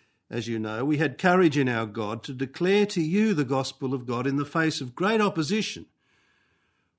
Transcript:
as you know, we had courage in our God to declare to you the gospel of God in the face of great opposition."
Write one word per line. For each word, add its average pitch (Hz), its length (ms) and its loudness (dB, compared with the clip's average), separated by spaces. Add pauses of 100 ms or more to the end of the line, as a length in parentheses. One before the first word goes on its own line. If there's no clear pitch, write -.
(280)
as 113 200 -6
you 117 100 -2
know, 110 260 -4
we 151 120 2
had 139 200 0
courage 180 400 4
in 135 120 2
our 113 180 0
God 107 380 -6
to 143 80 -10
declare 175 540 0
to 202 140 -2
you 202 320 2
the 151 120 0
gospel 131 500 -2
of 123 100 -4
God 123 220 -2
in 139 100 0
the 143 80 0
face 160 360 0
of 123 160 -10
great 214 240 2
opposition." 190 680 -2 (1120)